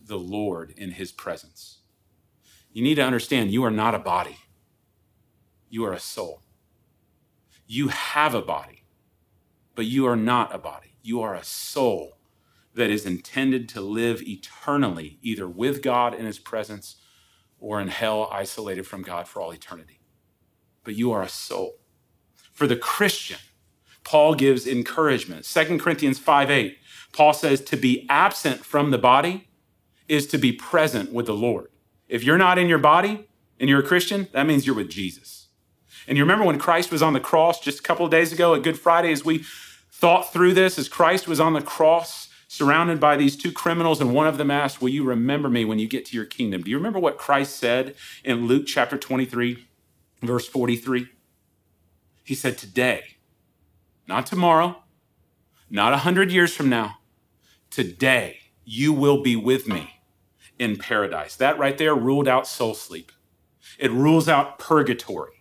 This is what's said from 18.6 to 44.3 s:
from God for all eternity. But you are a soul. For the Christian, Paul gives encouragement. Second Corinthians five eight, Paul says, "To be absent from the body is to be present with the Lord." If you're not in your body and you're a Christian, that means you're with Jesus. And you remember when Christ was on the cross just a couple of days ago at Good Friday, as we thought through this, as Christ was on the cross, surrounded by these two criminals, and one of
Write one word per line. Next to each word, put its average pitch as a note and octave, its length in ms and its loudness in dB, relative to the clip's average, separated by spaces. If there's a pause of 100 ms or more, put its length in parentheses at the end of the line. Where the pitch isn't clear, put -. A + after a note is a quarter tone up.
from F#2+ 140 -14
God F2 260 -10
for - 140 -14
all E2+ 140 -10
eternity. E2 460 -20 (840)
But A2 120 -10
you A#2 160 0
are G#2 120 -2
a - 60 -8
soul. - 500 -10 (760)
For D3 140 0
the B2 100 0
Christian, - 600 -2 (640)
Paul D#3 320 4
gives C3+ 320 2
encouragement. B2 800 -2
Second E3 340 0
Corinthians D3 380 0
five C#3+ 320 4
eight, A#2+ 260 0 (360)
Paul D3+ 200 6
says, C#3 280 0
"To - 160 -4
be B2 340 0
absent D3 540 0
from D3 260 0
the B2 80 2
body D3+ 500 2 (600)
is D3 180 0
to - 100 -2
be A#2+ 140 2
present B2+ 600 0
with A#2 140 -4
the A2 60 -2
Lord." G#2 360 -4 (400)
If A2+ 160 -4
you're D3+ 120 4
not F3+ 220 6
in F3 100 4
your E3 100 4
body F3+ 500 4 (320)
and C3+ 100 2
you're C#3 100 6
a C3+ 60 0
Christian, F3+ 460 0
that C#3+ 160 0
means C#3 180 2
you're C3+ 80 2
with B2 160 -4
Jesus. - 560 -10 (640)
And C#3+ 100 0
you C#3+ 60 4
remember G3+ 200 4
when D3+ 140 2
Christ F3 320 0
was D#3 120 -2
on D#3+ 100 4
the C3 80 0
cross E3 400 2
just C#3+ 180 -6
a - 40 -16
couple F3 220 0
of D#3+ 60 -2
days E3 220 4
ago E3+ 220 4
at C#3+ 100 0
Good D#3+ 160 -2
Friday, E3+ 320 4
as C#3+ 120 -4
we D#3+ 200 -2 (480)
thought F3 400 2
through F3+ 220 4
this, F#3 220 4
as C3+ 120 -4
Christ F3+ 400 2
was D#3+ 100 0
on D#3+ 140 4
the D3 100 0
cross, E3 680 0 (180)
surrounded D#3+ 540 2
by D3 160 6
these C#3+ 200 2
two E3+ 160 -6
criminals, E3 480 0
and B2 120 2
one D3+ 140 4
of D3+ 100 0